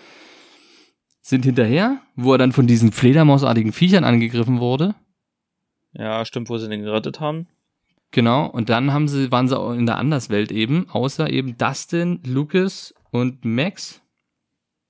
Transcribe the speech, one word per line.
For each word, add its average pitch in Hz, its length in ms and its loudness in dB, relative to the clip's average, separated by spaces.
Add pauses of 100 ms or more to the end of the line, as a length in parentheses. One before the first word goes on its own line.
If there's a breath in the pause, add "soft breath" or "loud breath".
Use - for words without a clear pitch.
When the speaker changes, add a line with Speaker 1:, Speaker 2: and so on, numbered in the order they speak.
(1200 soft breath)
Speaker 1:
Sind 131 220 -2
hinterher, 135 580 0 (140)
wo 127 180 2
er 131 40 6
dann 131 140 4
von 123 160 4
diesen 117 240 4
Fledermausartigen 131 800 4
Viechern 180 300 4
angegriffen 117 560 2
wurde. 131 340 -2 (1000)
Speaker 2:
Ja, 110 300 -6
stimmt, 113 260 -10
wo 117 100 -4
sie 110 100 -10
den 107 140 -6
gerettet 110 360 -4
haben. 156 280 -8 (640)
Speaker 1:
Genau, 127 340 2
und 113 240 -6
dann 127 240 0
haben 147 140 0
sie, 135 240 -2
waren 127 160 0
sie 127 100 0
auch 101 160 -6
in 120 140 -2
der 117 100 -2
Anderswelt 110 540 -4
eben, 117 400 -2
außer 139 400 -4
eben 131 260 -4
Dustin, 170 680 -4
Lucas 151 680 -4 (160)
und 123 340 -4
Max. 120 580 -6 (880)